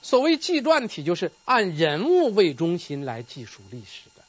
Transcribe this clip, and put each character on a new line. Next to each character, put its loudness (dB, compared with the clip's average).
所 4
谓 4
纪 -2
传 2
体， -10
就 0
是 -6
按 0
人 0
物 4
为 4
中 -2
心 -8
来 -8
记 -14
述 -20
历 -12
史 -20
的。 -20